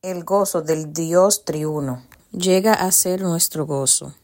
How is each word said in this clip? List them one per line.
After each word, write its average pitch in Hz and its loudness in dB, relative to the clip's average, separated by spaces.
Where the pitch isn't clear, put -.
El 180 -8
gozo 190 0
del 156 -2
Dios 175 2
triuno 151 -4
llega 185 2
a 185 0
ser 185 0
nuestro 165 -2
gozo. 143 -2